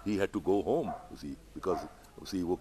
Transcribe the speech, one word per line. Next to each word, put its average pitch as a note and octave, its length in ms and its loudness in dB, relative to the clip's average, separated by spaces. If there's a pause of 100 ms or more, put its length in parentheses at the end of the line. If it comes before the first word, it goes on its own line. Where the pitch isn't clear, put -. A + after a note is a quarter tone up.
he G2+ 100 2
had G2 140 2
to G#2 160 -4
go F#2+ 160 6
home, B2 240 2
you - 340 -8
see, C#2+ 400 -10
because, F#2 180 0 (400)
you - 120 -10
see, F#2 120 0
वो F2 180 2